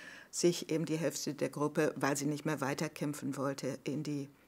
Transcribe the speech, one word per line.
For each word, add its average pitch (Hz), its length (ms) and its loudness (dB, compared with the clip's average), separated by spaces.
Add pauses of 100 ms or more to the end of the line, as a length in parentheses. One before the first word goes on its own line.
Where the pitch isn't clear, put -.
(320)
sich - 400 2
eben 160 140 2
die 151 100 0
Hälfte 156 380 -2
der 143 160 0
Gruppe, 147 480 2
weil 139 180 6
sie 139 100 -2
nicht 147 200 0
mehr 156 160 0
weiterkämpfen 139 720 -2
wollte, 135 480 -2
in 147 200 -2
die 143 260 -4 (180)